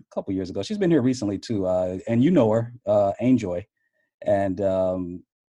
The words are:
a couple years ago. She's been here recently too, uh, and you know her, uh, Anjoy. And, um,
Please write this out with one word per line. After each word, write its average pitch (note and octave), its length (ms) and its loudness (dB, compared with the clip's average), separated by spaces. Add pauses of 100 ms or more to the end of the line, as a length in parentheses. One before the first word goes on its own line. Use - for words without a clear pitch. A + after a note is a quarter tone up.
(100)
a - 40 -20
couple C#3+ 200 -6
years F#2 160 -4
ago. G2 120 -6
She's G#3+ 160 -6
been F#3 120 2
here D3+ 120 4
recently G#2+ 360 -2
too, G2 280 -4
uh, F#2 320 -2 (100)
and A#2 160 2
you D#3 60 4
know C3 200 4
her, A#2 220 0 (140)
uh, G2+ 340 2
Anjoy. G#2+ 440 0 (580)
And, G2 400 0
um, F#2 600 -2 (320)